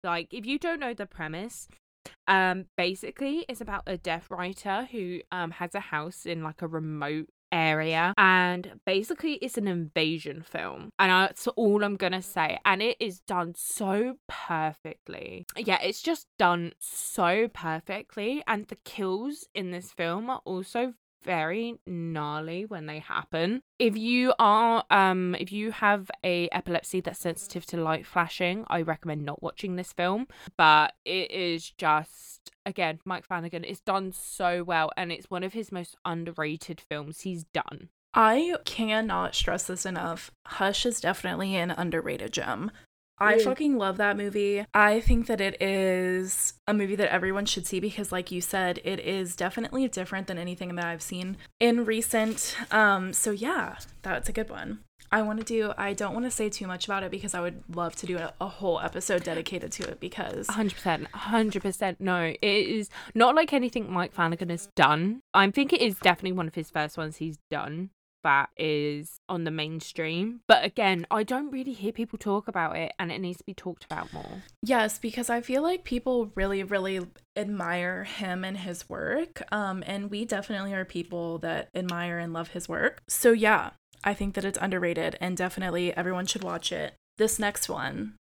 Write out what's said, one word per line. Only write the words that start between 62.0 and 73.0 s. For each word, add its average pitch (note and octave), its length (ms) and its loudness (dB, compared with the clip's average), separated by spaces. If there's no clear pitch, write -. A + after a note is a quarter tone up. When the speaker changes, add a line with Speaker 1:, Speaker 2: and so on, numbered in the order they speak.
Speaker 1:
it E3 200 -2
is G#3 480 2
not A#3+ 200 8
like D#4+ 200 4
anything A#3+ 360 0
Mike F3+ 220 0
Flanagan E3+ 380 2
has E3+ 260 -4
done. E3 440 6
I G3 200 8
think C#4 200 4
it - 80 4
is G#3+ 200 2
definitely F#3 360 4
one E3 120 -2
of D#3 60 -10
his D#3+ 140 -6
first D3+ 300 -2
ones D#3 180 -6
he's D#3 220 -6
done D3+ 380 -4
that C#3 320 4
is D3 720 -2
on F3 160 -2
the D#3 80 -2
mainstream. D#3+ 960 -4
But A3 160 8
again, F#3+ 480 2
I G#3+ 100 2
don't C4+ 300 -2
really C4 220 -6
hear G3+ 180 -4
people A3+ 260 -6
talk G3+ 300 -2
about F3 260 -2
it, E3 240 -4
and E3+ 140 -4